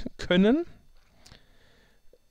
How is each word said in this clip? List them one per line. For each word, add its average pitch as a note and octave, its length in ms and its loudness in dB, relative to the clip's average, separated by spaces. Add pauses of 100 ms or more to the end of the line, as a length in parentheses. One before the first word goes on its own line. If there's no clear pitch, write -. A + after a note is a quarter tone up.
(160)
können. G#3+ 500 2 (1600)